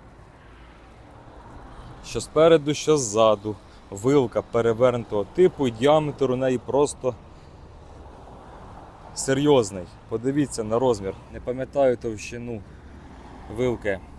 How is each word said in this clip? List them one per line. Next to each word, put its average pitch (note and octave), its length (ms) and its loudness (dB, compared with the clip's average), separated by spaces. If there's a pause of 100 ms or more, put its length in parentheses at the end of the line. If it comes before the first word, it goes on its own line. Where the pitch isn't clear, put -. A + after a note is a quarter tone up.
(2000)
Що A#2 140 -8
спереду, D3+ 540 4
що D3+ 220 2
ззаду. G#2+ 600 2 (340)
Вилка A2+ 520 0
перевернутого A#2 840 0
типу, D3+ 440 2
і - 20 0
діаметр C#3 600 2
у B2 40 -2
неї C3 220 0
просто C3 560 -2 (2000)
серйозний. C3 680 2 (240)
Подивіться B2 560 -2
на A2 140 0
розмір. G2+ 360 0 (180)
Не A#2 80 -14
пам'ятаю C3 560 0
товщину A#2 680 -10 (960)
вилки G#2+ 440 -2 (180)